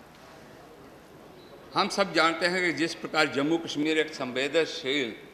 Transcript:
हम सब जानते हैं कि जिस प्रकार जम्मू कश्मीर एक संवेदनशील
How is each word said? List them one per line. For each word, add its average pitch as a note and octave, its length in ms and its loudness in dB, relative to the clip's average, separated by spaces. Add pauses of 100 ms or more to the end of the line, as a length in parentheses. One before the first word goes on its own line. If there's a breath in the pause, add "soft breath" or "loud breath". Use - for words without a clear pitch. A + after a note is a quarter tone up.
(1700)
हम F#3+ 160 2
सब F#3+ 240 0
जानते E3 320 2
हैं F3+ 160 2
कि F3 120 2
जिस D#3+ 220 -2
प्रकार D#3 320 2
जम्मू C#3+ 300 2
कश्मीर D#3 400 0
एक D3+ 160 0
संवेदनशील C3+ 1000 -2 (220)